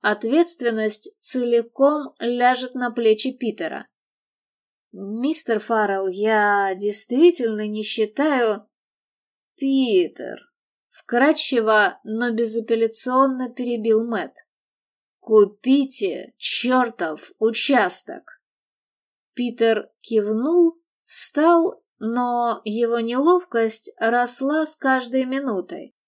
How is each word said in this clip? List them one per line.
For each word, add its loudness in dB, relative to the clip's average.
ответственность -2
целиком 0
ляжет 0
на -6
плечи 0
Питера. -8
«Мистер -4
Фаррелл, -2
я 0
действительно 0
не -6
считаю...» 0
«Питер», 0
вкрадчиво, 2
но -4
безапелляционно 0
перебил -2
Мэтт. -6
«Купите 2
чертов -2
участок!» 0
Питер 0
кивнул, 2
встал, 2
но -2
его -2
неловкость 0
росла 0
с -10
каждой -2
минутой. -8